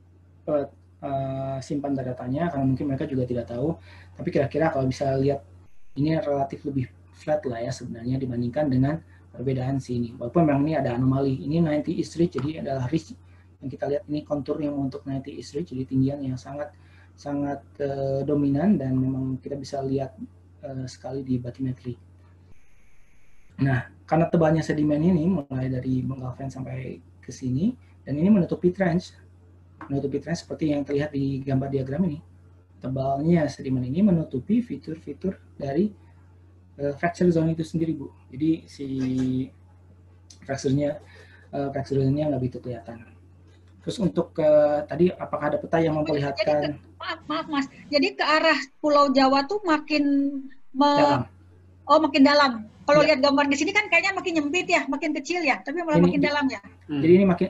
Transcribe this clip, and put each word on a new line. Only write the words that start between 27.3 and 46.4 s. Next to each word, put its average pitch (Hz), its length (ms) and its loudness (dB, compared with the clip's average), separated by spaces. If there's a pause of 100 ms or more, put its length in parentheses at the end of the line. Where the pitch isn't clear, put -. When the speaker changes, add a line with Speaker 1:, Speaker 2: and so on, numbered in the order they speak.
Speaker 1:
dan 135 80 -4
ini 170 160 4
menutupi 180 400 4
trench, 180 400 0 (800)
menutupi 139 320 -2
trench 165 240 -6
seperti 156 240 -2
yang 143 160 -2
terlihat 143 240 -2
di 139 320 -2
gambar 135 240 0
diagram 135 400 -2
ini. 147 120 -6 (600)
Tebalnya 139 720 2
sedimen 127 320 -4
ini 135 160 -2
menutupi 190 640 2
fitur-fitur - 720 -8 (240)
dari, 151 320 0 (880)
eh, 143 160 -4
fracture 175 320 0
zone 165 240 2
itu 160 160 -4
sendiri, 160 240 -2
Bu. 143 160 -8 (240)
Jadi 147 180 -2 (140)
si - 240 -14 (1500)
fracture-nya, 139 500 -2 (640)
eh, 139 180 -4
fracture 135 300 -4
zone-nya 147 320 0
nggak 131 80 -2
begitu 127 240 -4
kelihatan. 117 400 -12 (760)
Terus - 200 -8
untuk, 170 400 -2
eh, 151 480 6
tadi 175 240 4
apakah 147 400 -4
ada - 80 0
peta - 200 0
yang 160 160 2
Speaker 2:
Jadi 156 40 0
Speaker 1:
memperlihatkan? 151 640 0